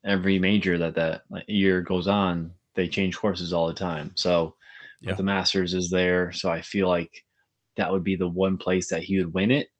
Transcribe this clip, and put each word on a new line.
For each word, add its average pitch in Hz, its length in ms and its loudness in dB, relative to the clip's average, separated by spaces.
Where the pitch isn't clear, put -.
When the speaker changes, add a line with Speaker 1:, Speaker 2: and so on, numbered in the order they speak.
Speaker 1:
every 95 360 2
major 95 400 2
that, 82 160 -2
that, 80 340 -2
like, - 180 -12
year 98 340 2
goes 90 260 -2
on, 87 460 0
they 90 140 0
change 92 280 0
courses 90 380 -2
all 82 140 2
the 82 60 -2
time. 80 420 -6
So, 85 400 0
but - 80 -8
Speaker 2:
Yeah. 92 60 -2
Speaker 1:
the 95 80 -4
Masters 95 500 0
is 90 160 -2
there, 90 420 2
so - 180 -4
I 82 120 -2
feel 98 260 0
like 87 380 -2
that 92 160 0
would 95 120 0
be 95 120 0
the 90 120 0
one 92 300 0
place 92 320 0
that 82 140 -4
he 95 160 -2
would 85 140 -2
win 98 180 2
it. 143 180 2